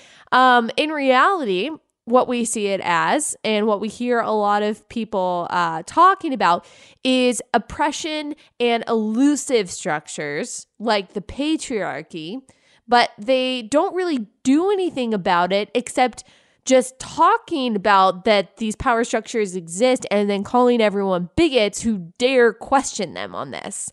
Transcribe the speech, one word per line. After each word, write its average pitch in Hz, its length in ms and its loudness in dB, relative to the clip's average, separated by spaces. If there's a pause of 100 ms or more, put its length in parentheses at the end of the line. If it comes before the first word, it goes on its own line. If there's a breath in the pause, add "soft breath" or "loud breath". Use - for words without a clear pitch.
(300 loud breath)
Um, 247 460 4
in 302 140 -2
reality, 269 800 2 (340)
what 247 220 2
we 240 180 -2
see 208 240 -4
it 196 140 -2
as 175 640 0
and 214 220 0
what 208 140 0
we 220 80 -4
hear 240 320 -2
a 208 120 -2
lot 208 300 0
of 214 260 -4
people, 185 640 -4
uh, 165 340 -2
talking 349 480 2
about 190 320 2 (400 loud breath)
is 254 380 2 (100)
oppression 302 800 -4 (240 soft breath)
and 233 300 0
elusive 226 800 0
structures 156 960 -8 (120)
like 208 340 -2
the 202 80 -8
patriarchy, 185 1200 -6 (480 soft breath)
but 240 300 4
they 254 440 0
don't 311 320 0
really 330 320 -4 (160)
do 311 280 2
anything 285 440 -2
about 180 380 0
it 202 220 0
except 247 500 -2 (400 soft breath)
just 254 340 2
talking 320 760 0
about 196 500 4
that 202 340 0
these 214 180 -4
power 233 260 0
structures 214 540 -4
exist 185 540 -2
and 202 180 0
then 202 160 -2
calling 247 360 2
everyone 196 540 0
bigots 254 480 2
who 185 360 -6
dare 247 340 4
question 214 600 -2
them 90 200 -6
on 127 160 -10
this. - 420 -12